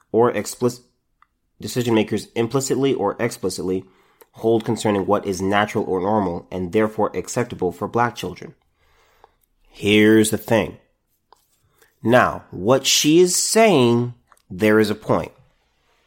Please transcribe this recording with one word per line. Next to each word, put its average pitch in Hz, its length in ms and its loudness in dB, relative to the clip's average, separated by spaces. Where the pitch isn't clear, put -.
or 113 220 4
explicit, - 500 -4
decision 120 340 -2
makers 107 400 0
implicitly 131 580 -2
or 101 280 -4
explicitly 92 640 -6
hold 113 260 0
concerning 104 420 -2
what 101 180 0
is 95 160 -6
natural 101 440 -2
or 92 160 -4
normal 92 500 -2
and 92 220 -8
therefore 107 420 0
acceptable 92 560 -6
for 101 160 -10
black 117 300 -4
children." 90 380 -14
Here's 107 640 4
the 104 80 -4
thing. 98 400 -2
Now, 110 480 2
what 117 340 0
she 156 360 2
is 180 160 2
saying, 123 800 2
there 107 300 4
is 107 100 2
a 104 60 -4
point. 92 340 -4